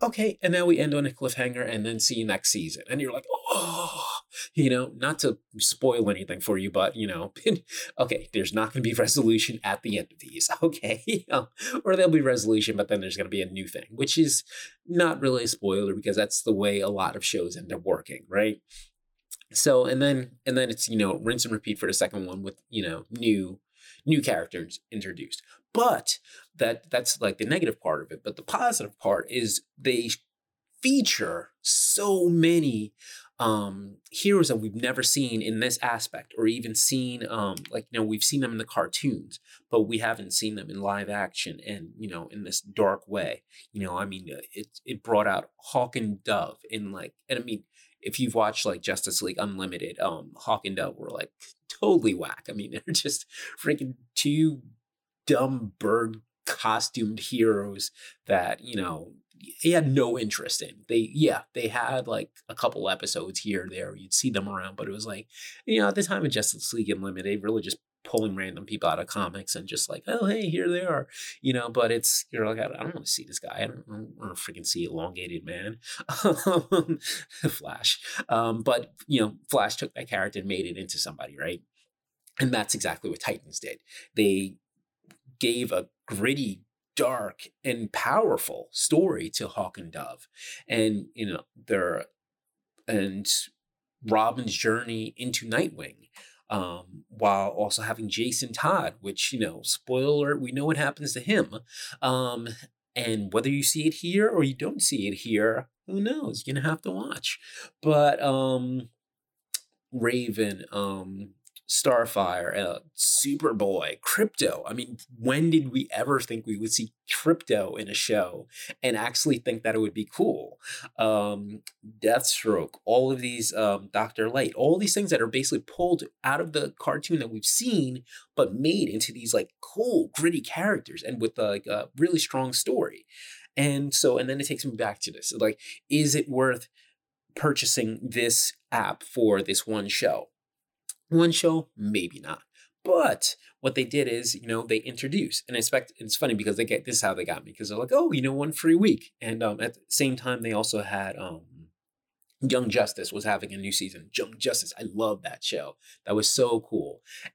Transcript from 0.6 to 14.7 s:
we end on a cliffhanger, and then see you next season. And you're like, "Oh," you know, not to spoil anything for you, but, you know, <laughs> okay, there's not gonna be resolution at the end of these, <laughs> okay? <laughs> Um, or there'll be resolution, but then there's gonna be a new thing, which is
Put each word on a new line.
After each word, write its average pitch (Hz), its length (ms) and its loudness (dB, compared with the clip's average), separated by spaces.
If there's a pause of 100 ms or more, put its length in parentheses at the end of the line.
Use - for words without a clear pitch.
we 170 120 8
end 147 160 2
on 143 120 2
a 131 40 0
cliffhanger, 123 580 -2
and 107 180 -2
then 113 160 -2
see - 140 2
you 113 100 0
next 98 260 0
season. - 380 -4
And 131 100 -2
you're 139 140 -4
like, - 120 -6 (220)
"Oh," - 580 -2 (480)
you 139 160 4
know, 127 280 0
not 143 220 -2
to 131 200 0 (180)
spoil 117 520 2
anything 92 320 -4
for 101 160 2
you, 95 120 -2
but, 95 280 2
you 110 100 -2
know, 90 260 -6 (320)
<laughs> - 340 -8
okay, - 340 -2
there's 101 200 0
not 110 200 0
gonna 131 100 -2
be 113 100 2
resolution 113 680 4
at 98 200 -2
the 104 140 -2
end 82 140 -6
of - 80 -20
these, - 360 -2
<laughs> - 60 -6
okay? 170 680 0
<laughs> - 40 -14
Um, 123 160 0 (360)
or 190 120 4
there'll 185 160 6
be 156 100 8
resolution, 110 540 2
but 98 140 0
then 104 100 2
there's 92 180 -6
gonna 98 120 -4
be 98 120 0
a 92 80 -2
new 95 180 -8
thing, - 220 -12
which 131 280 -2
is 156 260 4 (420)